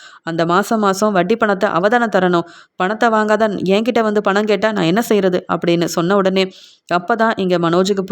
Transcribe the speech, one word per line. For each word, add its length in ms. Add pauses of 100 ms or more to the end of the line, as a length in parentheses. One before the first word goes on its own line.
(240)
அந்த 220
மாசம் 340
மாசம் 320
வட்டி 240
பணத்தை 340
அவ 180
தானே 180
தரணும். 400 (300)
பணத்தை 340
வாங்காத 380 (160)
என்கிட்ட 380
வந்து 200
பணம் 240
கேட்டா 260
நான் 120
என்ன 180
செய்யறது?" 520
அப்படின்னு 320
சொன்ன 300
உடனே 360 (420)
அப்பதான் 420
இங்க 220
மனோஜுக்கு 540